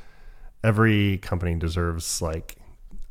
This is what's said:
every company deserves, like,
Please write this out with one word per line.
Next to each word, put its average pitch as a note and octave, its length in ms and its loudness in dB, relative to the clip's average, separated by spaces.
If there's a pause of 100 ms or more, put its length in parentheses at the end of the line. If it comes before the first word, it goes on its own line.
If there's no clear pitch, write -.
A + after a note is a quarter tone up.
(640)
every G#2 560 6
company F2 380 -2
deserves, E2 640 -2
like, D#2+ 340 -4 (540)